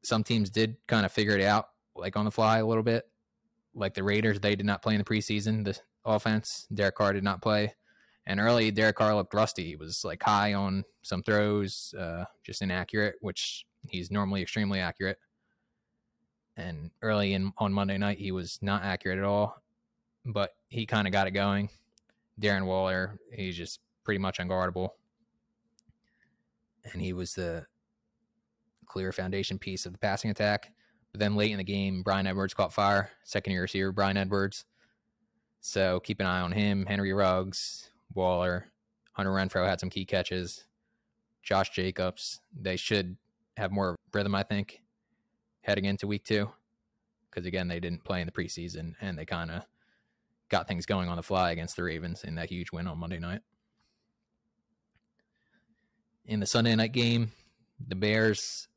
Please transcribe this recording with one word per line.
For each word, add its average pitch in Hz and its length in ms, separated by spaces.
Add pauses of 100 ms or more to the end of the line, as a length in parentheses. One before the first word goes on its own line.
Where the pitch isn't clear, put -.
Some 110 200
teams 107 280
did 110 260 (100)
kinda 104 220
figure 104 260
it 98 80
out, 104 280 (240)
like, 95 200
on 104 120
the 107 40
fly 110 280
a 110 80
little 113 160
bit. 117 280 (640)
Like 101 220
the 95 100
Raiders, 104 340
they 104 160
did 101 120
not 101 160
play 110 120
in 104 40
the 101 60
preseason. 107 600
The 98 160 (240)
offense, 110 680
Derek 101 220
Carr 101 200
did 98 100
not 95 160
play. 104 340 (520)
And 98 120
early, 113 320
Derek 107 260
Carr 107 180
looked 101 180
rusty. 104 320
He 80 120
was, 78 280
like, 85 180
high 104 300
on 98 320 (180)
some 92 200
throws, 104 720
uh, 87 320 (160)
just - 180
inaccurate, 95 600
which - 460 (220)
he's 90 220
normally 98 320
extremely 98 360
accurate. 95 400 (1400)
And 85 340 (120)
early 104 300
in, 95 240
on 104 160
Monday 98 240
night, 101 220
he 98 120
was 92 320
not 98 220
accurate 95 340
at 98 60
all, 104 380 (640)
but 104 300 (140)
he 113 180
kinda 104 240
got 98 160
it 92 60
going. 98 380 (680)
Darren 101 280
Waller, 92 520 (140)
he's 92 240
just 85 240 (240)
pretty 101 140
much 95 200
unguardable. 90 520 (1900)
And - 160
he 92 120
was 90 220
the 85 320 (1200)
clear 95 260
foundation 95 460
piece 95 280
of 87 60
the 95 60
passing 101 320
attack. 104 420 (380)
But - 80
then 104 180
late 107 140
in 104 80
the 95 60
game, 95 380
Bryan 98 240
Edwards 95 280
caught 92 180
fire. 101 380 (140)
Second-year 95 380
receiver, 95 300
Bryan 98 240
Edwards. 98 480 (960)
So 92 400
keep - 200
an 95 60
eye 92 140
on 90 120
him. 101 340
Henry 101 260
Ruggs, 92 800 (240)
Waller, 90 580 (400)
Hunter 95 200
Renfrow 95 340
had 92 140
some 92 100
key 95 140
catches. 92 600 (760)
Josh 98 280
Jacobs. 92 720 (120)
They 95 240
should 95 400 (400)
have 98 160
more 95 240 (160)
rhythm, 101 220
I 98 80
think, - 400 (800)
heading 101 220
into 101 220
week 104 180
two. 104 280 (800)
'Cause, 90 160
again, 90 220
they 85 120
didn't 87 240
play 92 160
in 82 60
the 87 60
preseason, 82 680
and 92 180
they 80 80
kinda 85 400 (840)
got 95 200
things 87 180
going 92 220
on 87 80
the 85 60
fly 92 280
against 82 240
the 87 80
Ravens 82 400
in 80 140
that 85 140
huge 90 200
win 87 160
on 80 120
Monday 85 200
night. 87 240 (2750)
In 107 120
the 101 80
Sunday 117 300
night 113 160
game, 117 400 (520)
the 92 120
Bears 107 800